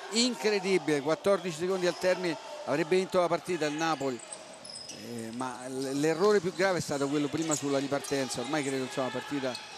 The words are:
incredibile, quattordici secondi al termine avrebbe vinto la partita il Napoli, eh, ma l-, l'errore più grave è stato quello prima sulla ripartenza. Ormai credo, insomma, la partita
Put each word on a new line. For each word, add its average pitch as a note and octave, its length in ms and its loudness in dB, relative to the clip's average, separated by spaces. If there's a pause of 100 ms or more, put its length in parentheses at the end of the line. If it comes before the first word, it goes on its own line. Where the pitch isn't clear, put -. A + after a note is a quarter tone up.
(100)
incredibile, G3 880 2
quattordici E3 580 2
secondi F3+ 280 0
al F3 120 0
termine F3+ 380 2 (300)
avrebbe D#3+ 300 2
vinto F#3 240 2
la F3 80 4
partita E3 380 0
il D3 80 -2
Napoli, C#3 440 0 (720)
eh, A2+ 460 -10
ma B2+ 240 -6 (100)
l-, C3+ 300 -2
l'errore E3 420 6
più F3 140 -2
grave F#3 240 2
è D3 40 -2
stato C#3 260 0
quello D3 200 2
prima D#3 260 0
sulla C#3 240 0
ripartenza. C#3 600 -2
Ormai C#3+ 240 -2
credo, C3+ 200 -2
insomma, B2+ 220 -2
la A#2+ 60 -4
partita B2+ 440 -4 (220)